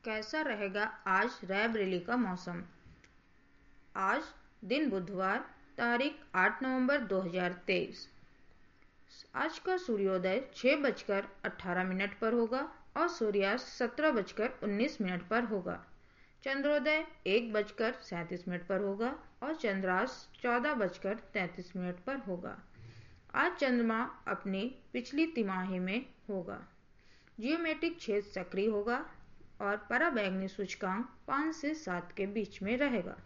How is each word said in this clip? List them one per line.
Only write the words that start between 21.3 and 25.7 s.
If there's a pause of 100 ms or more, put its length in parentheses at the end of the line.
तैंतीस
मिनट
पर
होगा। (760)
आज
चंद्रमा
अपनी (100)
पिछली
तिमाही